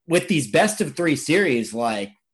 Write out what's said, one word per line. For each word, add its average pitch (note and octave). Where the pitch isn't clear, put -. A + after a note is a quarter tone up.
with F3
these D#3
best G#3
of D3
three E3
series, C3
like, A2